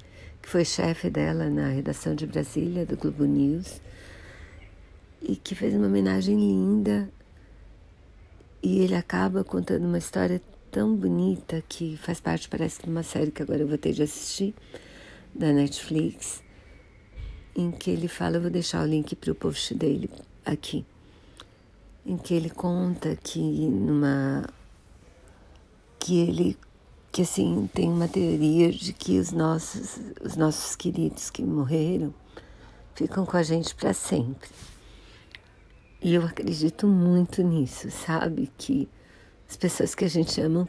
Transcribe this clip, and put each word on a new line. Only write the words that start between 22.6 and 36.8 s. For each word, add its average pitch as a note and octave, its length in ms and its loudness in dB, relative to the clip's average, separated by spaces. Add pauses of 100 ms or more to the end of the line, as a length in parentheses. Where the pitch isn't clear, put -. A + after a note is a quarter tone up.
que - 240 -8
numa, D3 1080 2 (1500)
que F3 220 2
ele, F3 360 2 (540)
que - 100 0
assim, F3+ 500 0
tem - 180 2
uma E3+ 180 2
teoria E3 640 4
de F#3 200 -4
que F#3 280 2
os E3+ 120 0
nossos, D#3+ 680 -2 (240)
os - 120 -6
nossos D#3 400 0
queridos E3 540 -2
que - 140 -8
morreram D#3 680 0 (840)
ficam F#3 280 -2
com F3+ 140 0
a E3+ 60 6
gente D#3+ 320 0
pra - 180 0
sempre. - 560 -2 (1500)
E F3 140 4
eu E3+ 100 4
acredito E3 640 0